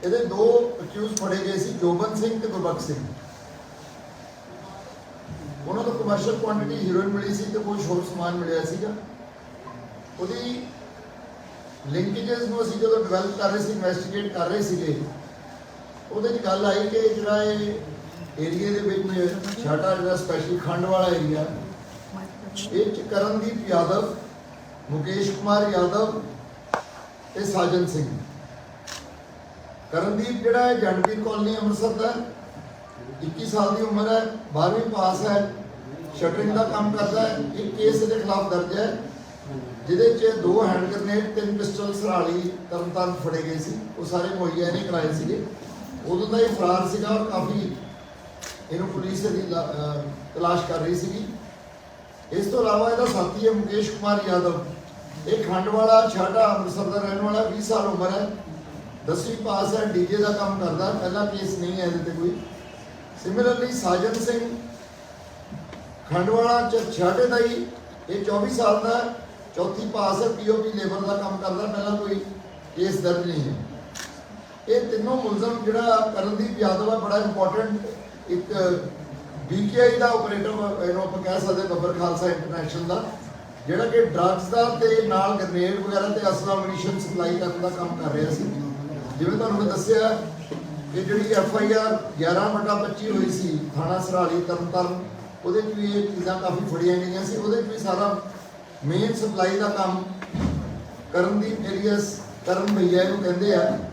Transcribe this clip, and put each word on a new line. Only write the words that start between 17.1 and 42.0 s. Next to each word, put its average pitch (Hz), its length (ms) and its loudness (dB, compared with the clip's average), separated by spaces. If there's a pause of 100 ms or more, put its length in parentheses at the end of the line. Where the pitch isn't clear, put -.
ਇਹ 208 160 2 (800)
ਏਰੀਆ 175 320 0
ਦੇ 202 80 2
ਵਿੱਚ 190 560 2 (300)
ਛਾਟਾ 156 300 2
ਜਿਹੜਾ 175 220 0
ਸਪੈਸ਼ਲ 170 420 -2
ਖੰਡ 170 280 0
ਵਾਲਾ 185 220 4
ਏਰੀਆ, 156 380 2 (1300)
ਇਹ - 200 4
'ਚ - 80 -4 (100)
ਕਰਨਦੀਪ 214 600 0
ਯਾਦਵ, 180 440 2 (760)
ਮੁਕੇਸ਼ 190 400 0
ਕੁਮਾਰ 208 320 2
ਯਾਦਵ 202 600 2 (1120)
ਤੇ 202 100 -4
ਸਾਜਨ 185 420 0
ਸਿੰਘ। 147 220 -2 (1800)
ਕਰਨਦੀਪ 208 500 0
ਜਿਹੜਾ 247 240 6
ਹੈ 240 80 6
ਜੰਡਪੀਰ 196 500 0
ਕਾਲੋਨੀ 214 320 -2
ਅੰਮ੍ਰਿਤਸਰ 208 320 0
ਦਾ 220 200 -2
ਹੈ, 240 60 -2 (1080)
ਇੱਕੀ 165 240 -8
ਸਾਲ 208 280 2
ਦੀ 220 80 0
ਉਮਰ 214 260 0
ਹੈ, 226 180 4 (260)
ਬਾਰ੍ਹਵੀਂ 185 380 2
ਪਾਸ 190 360 2
ਹੈ, 202 280 2 (600)
ਸ਼ਟਰਿੰਗ 196 360 2
ਦਾ 220 120 4
ਕੰਮ 208 280 0
ਕਰਦਾ 208 280 2
ਹੈ। 220 180 2 (160)
ਇੱਕ 208 220 -4
ਕੇਸ 220 260 6
ਇਹਦੇ 220 180 2
ਖਿਲਾਫ 196 300 0
ਦਰਜ 180 280 0
ਹੈ 226 180 0 (920)
ਜਿਹਦੇ 226 300 6
'ਚ 220 180 6
ਦੋ 190 300 4
ਹੈਂਡ 185 280 2
ਗ੍ਰੇਨੇਡ, 202 400 0
ਤਿੰਨ 208 240 0
ਪਿਸਟਲ 202 360 -2
ਸਰਾਲੀ 180 560 0 (200)